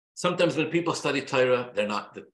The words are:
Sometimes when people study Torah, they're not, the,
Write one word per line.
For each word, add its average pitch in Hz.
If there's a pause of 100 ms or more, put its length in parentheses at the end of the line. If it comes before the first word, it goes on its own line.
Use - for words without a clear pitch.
(160)
Sometimes 175
when 156
people 165
study 139
Torah, 127
they're 104
not, 104
the, -